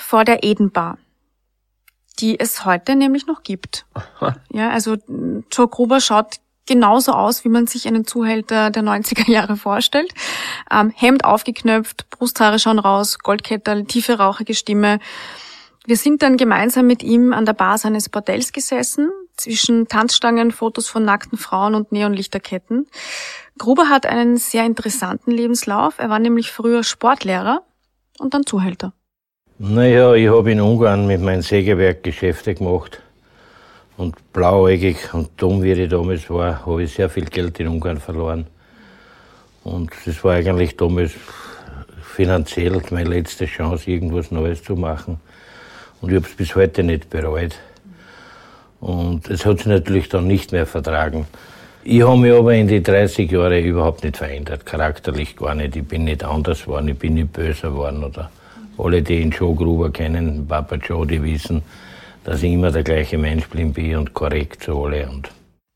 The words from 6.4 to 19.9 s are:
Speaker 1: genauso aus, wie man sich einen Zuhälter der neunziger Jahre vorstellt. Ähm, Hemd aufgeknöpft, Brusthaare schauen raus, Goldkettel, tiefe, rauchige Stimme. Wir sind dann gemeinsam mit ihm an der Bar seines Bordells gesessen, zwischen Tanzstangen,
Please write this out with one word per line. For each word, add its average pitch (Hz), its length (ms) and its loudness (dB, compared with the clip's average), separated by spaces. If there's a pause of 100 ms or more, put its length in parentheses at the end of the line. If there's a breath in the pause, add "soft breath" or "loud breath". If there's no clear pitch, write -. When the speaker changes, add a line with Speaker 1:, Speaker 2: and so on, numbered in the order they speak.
Speaker 1:
genauso 247 480 4
aus, 220 320 0
wie 233 60 2
man 233 160 4
sich 240 200 -8
einen 226 200 0
Zuhälter 220 640 0
der 220 100 -2
neunziger 214 500 0
Jahre 214 260 2
vorstellt. 247 580 -2 (580 loud breath)
Ähm, 214 240 4
Hemd 254 300 4
aufgeknöpft, 220 840 0
Brusthaare 220 500 0
schauen 220 200 2
raus, 202 400 2
Goldkettel, 208 640 -2
tiefe, 233 320 0
rauchige 208 380 0
Stimme. 208 460 0 (840 loud breath)
Wir 233 120 2
sind 294 260 2
dann 262 140 6
gemeinsam 247 500 2
mit 247 160 4
ihm 240 300 4
an 220 140 0
der 214 80 2
Bar 196 240 2
seines 214 320 -2
Bordells 208 420 -4
gesessen, 277 580 -2 (280)
zwischen 226 480 0
Tanzstangen, 233 640 2